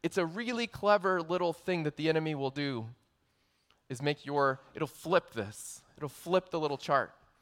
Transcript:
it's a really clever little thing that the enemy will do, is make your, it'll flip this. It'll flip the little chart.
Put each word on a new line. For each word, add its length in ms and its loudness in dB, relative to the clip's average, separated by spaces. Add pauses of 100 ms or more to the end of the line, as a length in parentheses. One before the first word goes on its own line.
it's 160 -2
a 80 2
really 400 -2
clever 560 4
little 300 0
thing 320 -2
that 140 -2
the 100 0
enemy 260 2
will 180 -2
do, 360 -4 (1000)
is 120 -8
make 240 -2
your, 360 2 (120)
it'll 140 -4
flip 460 0
this. 480 -8 (160)
It'll 100 -8
flip 440 -2
the 80 -2
little 180 -2
chart. 360 0 (280)